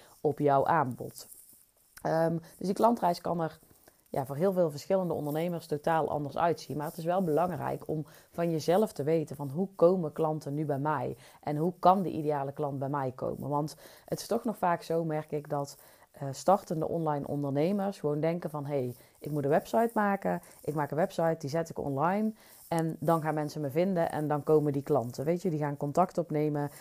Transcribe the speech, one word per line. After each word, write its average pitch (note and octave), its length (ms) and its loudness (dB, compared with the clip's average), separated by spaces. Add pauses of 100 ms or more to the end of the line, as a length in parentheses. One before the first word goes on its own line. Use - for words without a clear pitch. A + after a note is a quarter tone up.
(220)
op C#3+ 180 0
jouw C#3 260 6
aanbod. - 600 0 (720)
Ehm, E3 360 2 (200)
dus F3+ 100 -6
die G3 60 0
klantreis G#3 480 2
kan E3+ 200 -2
er, D#3 180 -4 (500)
ja, C#3 160 -2
voor C3+ 100 -8
heel F#3 180 2
veel F3+ 160 4
verschillende E3+ 440 -2
ondernemers D#3+ 520 -2
totaal D#3 440 0
anders C#3+ 280 -4
uitzien. D#3+ 400 0
Maar D3+ 100 -4
het E3 100 -10
is E3 80 -8
wel F3+ 180 2
belangrijk D3 640 0
om D#3 180 -4 (260)
van E3+ 200 -2
jezelf E3 400 2
te - 120 -6
weten D3+ 320 0
van C#3+ 140 -8
hoe E3+ 260 -2
komen E3+ 360 4
klanten D#3 420 -2
nu D3+ 120 -2
bij C#3+ 140 -2
mij? C3+ 380 -2 (260)
En D3 140 -4
hoe E3+ 220 0
kan F#3+ 220 6
de E3 80 -2
ideale D3 420 -2
klant C#3+ 280 -4
bij C3+ 100 -4
mij C#3 220 -2
komen? B2+ 380 -6
Want D3 260 -2 (300)
het - 140 -6
is - 80 -12
toch A3+ 160 -2
nog G#3+ 140 -4
vaak E3+ 240 0
zo, E3 220 -2
merk D#3 280 -4
ik, D3+ 180 -6
dat, C#3+ 280 -4 (420)
eh, C#3 120 -6
startende F3 560 2
online D3+ 400 -2
ondernemers D#3 720 0
gewoon D3 200 -2
denken E3 300 -2
van, D3 160 -6
"Hey, C3+ 300 -2 (240)
ik D3 120 -8
moet D3 120 0
een C#3 60 2
website A3+ 440 2
maken. G3 480 0 (200)
Ik D3+ 120 -6
maak D3 180 -2
een C#3+ 60 -2
website, E3 400 2
die D3 120 -8
zet D#3+ 200 -2
ik - 100 -10
online... F3+ 520 0 (360)
En E3 320 0
dan D#3+ 220 2
gaan D#3 120 -2
mensen D3+ 280 -4
me C#3+ 80 -2
vinden E3+ 420 0
en D3+ 160 -2
dan D3 160 0
komen D3 300 4
die C#3 100 -2
klanten." C3 420 0
Weet F3 160 0
je, F#3+ 80 0
die D#3 100 -2
gaan C#3+ 180 -2
contact E3+ 400 2
opnemen, D3+ 520 0 (120)